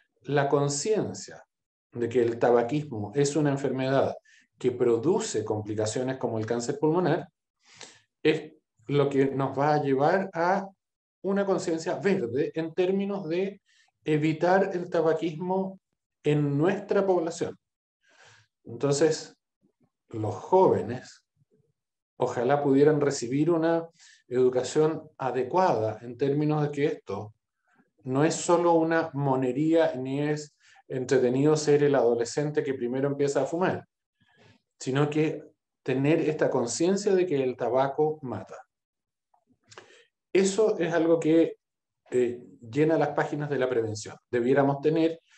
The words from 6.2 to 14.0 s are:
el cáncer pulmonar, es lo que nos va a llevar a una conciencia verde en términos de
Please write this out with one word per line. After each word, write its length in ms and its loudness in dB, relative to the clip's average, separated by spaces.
el 60 -4
cáncer 340 -4
pulmonar, 480 0
es 300 0
lo 220 0
que 160 2
nos 320 -4
va 160 2
a 100 2
llevar 500 0
a 340 -2
una 240 -2
conciencia 500 -2
verde 600 -2
en 180 -6
términos 540 -2
de 340 -4